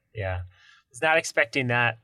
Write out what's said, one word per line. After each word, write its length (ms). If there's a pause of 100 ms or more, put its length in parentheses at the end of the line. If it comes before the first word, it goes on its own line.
(140)
Yeah. 280
I 0 (480)
was 120
not 160
expecting 500
that 360